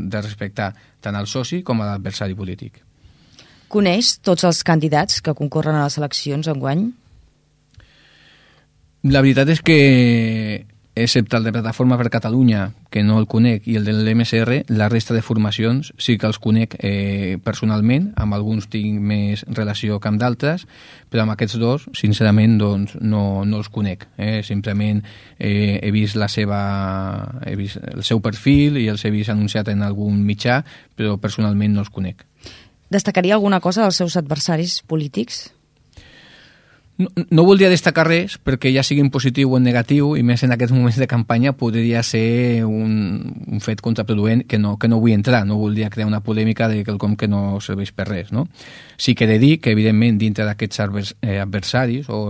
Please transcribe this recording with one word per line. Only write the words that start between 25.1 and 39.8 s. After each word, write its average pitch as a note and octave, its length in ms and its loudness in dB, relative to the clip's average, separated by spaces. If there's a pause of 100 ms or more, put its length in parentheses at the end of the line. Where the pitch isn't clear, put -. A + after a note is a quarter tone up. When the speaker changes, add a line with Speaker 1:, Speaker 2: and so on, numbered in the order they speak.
Speaker 1:
eh, G2+ 400 0
he G2+ 160 -2
vist G#2+ 240 0
la G#2 80 0
seva, G2 1200 -4
he G2 80 -8
vist G2 240 -8
el - 240 -12
seu A2+ 160 0
perfil C#3 640 2
i G#2+ 80 0
els G#2 160 -4
he G#2+ 80 0
vist G#2+ 160 -2
anunciat G#2+ 400 -2
en G2+ 160 0
algun G#2 400 0
mitjà, A#2+ 320 0 (400)
però G#2+ 240 -2
personalment G#2 560 0
no G2+ 80 -4
els - 20 -14
conec. - 380 -10 (640)
Speaker 2:
Destacaria F#3+ 480 0
alguna G3+ 240 2
cosa G3 240 2
dels F3+ 160 0
seus F3 160 -2
adversaris D#3+ 640 -4
polítics? D#3+ 680 -6 (1500)
Speaker 1:
No, F#3 60 -2 (240)
no E3 160 6
voldria G3 240 6
destacar E3 340 2
res, E3+ 320 0
perquè C3 320 -2
ja C3 160 2
sigui C#3+ 160 2
en C#3 80 4
positiu C3 400 0
o B2+ 80 2
en B2+ 60 4
negatiu, B2 560 2